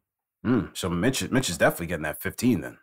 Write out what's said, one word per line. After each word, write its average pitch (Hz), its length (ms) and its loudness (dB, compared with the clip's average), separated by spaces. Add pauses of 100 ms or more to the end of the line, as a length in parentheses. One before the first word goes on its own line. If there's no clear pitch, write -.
(460)
Mm. 107 320 0
So 95 120 -4
Mitch, 90 420 0
Mitch 131 180 2
is 85 80 -4
definitely 110 300 2
getting 80 160 -4
that 76 180 -6
fifteen 107 400 2
then. 62 200 -10